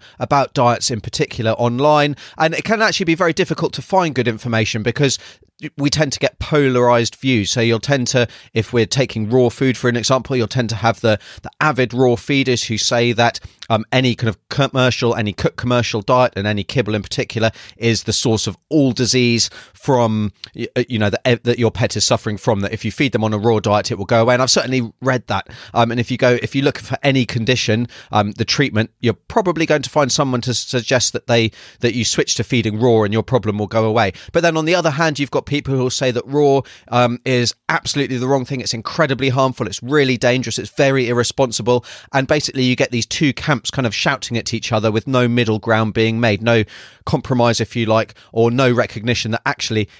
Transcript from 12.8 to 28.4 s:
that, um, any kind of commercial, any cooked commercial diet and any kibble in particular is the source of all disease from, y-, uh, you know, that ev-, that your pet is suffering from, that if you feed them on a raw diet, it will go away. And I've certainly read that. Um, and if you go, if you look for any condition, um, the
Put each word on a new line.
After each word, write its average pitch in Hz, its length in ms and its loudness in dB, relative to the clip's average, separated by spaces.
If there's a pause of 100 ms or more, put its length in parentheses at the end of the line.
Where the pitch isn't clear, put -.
that, 117 260 0 (320)
um, 113 220 0
any 127 220 2
kind 113 140 -4
of - 220 -8
commercial, 127 640 0
any 104 180 -2
cooked - 240 -4
commercial 120 460 -2
diet 127 340 2
and 101 100 -4
any 104 180 -2
kibble 107 300 -2
in 104 80 -2
particular 113 480 -2 (280)
is 113 240 0
the 110 100 -4
source 110 340 0
of 98 120 -8 (100)
all 139 240 2
disease 120 560 2 (240)
from, 110 600 0 (220)
y-, 117 220 -8
uh, 127 120 0
you 120 100 -2
know, 104 100 2
that 104 180 -2
ev-, 120 180 2
that 120 140 0
your 113 120 2
pet - 260 -2
is 110 80 -2
suffering - 320 -2
from, 101 240 0
that 101 120 -4
if 113 120 -6
you 107 80 -4
feed 139 200 0
them 110 120 0
on 110 80 0
a 104 60 0
raw 110 220 2
diet, 104 300 0
it 95 60 -6
will 98 80 -6
go 117 160 2
away. 123 140 4
And 123 80 2
I've 127 80 2
certainly 127 500 0
read 127 280 -2
that. 98 200 -6 (240)
Um, 117 180 2
and 117 80 -4
if 117 120 -2
you 123 80 -4
go, 123 240 4
if - 120 -6
you 135 80 0
look 143 160 0
for - 240 -8
any 135 220 2
condition, 117 640 -2 (240)
um, 104 200 0
the 113 120 -4 (120)